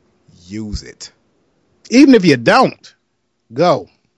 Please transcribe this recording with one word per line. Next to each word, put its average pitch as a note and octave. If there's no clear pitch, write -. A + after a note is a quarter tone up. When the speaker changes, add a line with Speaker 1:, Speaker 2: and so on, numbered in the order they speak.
Speaker 1:
Use G#2
it. -
Speaker 2:
Even C4
if F#3
you D3
don't, F3+
go. C#3